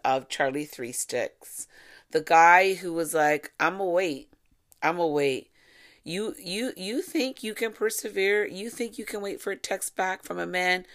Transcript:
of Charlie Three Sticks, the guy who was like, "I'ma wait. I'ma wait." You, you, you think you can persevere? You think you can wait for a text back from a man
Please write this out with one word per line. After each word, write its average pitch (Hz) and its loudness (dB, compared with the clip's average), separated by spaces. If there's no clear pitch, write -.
of 131 0
Charlie 143 -2
Three 123 -10
Sticks, - -6
the 160 0
guy 175 8
who 175 -6
was 165 -2
like, 151 2
"I'ma 190 0
wait. 175 0
I'ma 170 2
wait." 143 0
You, 190 -6
you, 202 -6
you 214 -4
think - -4
you 214 -6
can 220 -4
persevere? 208 0
You 202 -10
think 226 -8
you 226 -10
can 208 -8
wait 202 -8
for 196 -4
a 185 -6
text - -6
back 185 -4
from 180 -8
a 175 -4
man 180 0